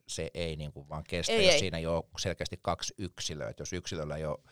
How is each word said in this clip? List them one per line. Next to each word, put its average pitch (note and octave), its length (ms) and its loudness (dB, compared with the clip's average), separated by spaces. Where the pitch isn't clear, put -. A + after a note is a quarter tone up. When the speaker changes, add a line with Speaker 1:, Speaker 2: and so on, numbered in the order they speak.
Speaker 1:
se - 260 -4
ei E2 220 -2
niinku D2 340 -8
vaan D2+ 180 -6
kestä, F2 260 0
Speaker 2:
Ei, G#3+ 120 6
Speaker 1:
jos F#2 80 10
Speaker 2:
ei. D3 60 8
Speaker 1:
siinä F2+ 180 0
ei E2 80 -2
oo E2 240 2
selkeästi F2 420 -2
kaksi - 360 -2
yksilöä, D2+ 520 -4
että - 120 -8
jos D#2 120 -6
yksilöllä D#2 440 -4
ei D#2 80 -2
oo D2 260 -2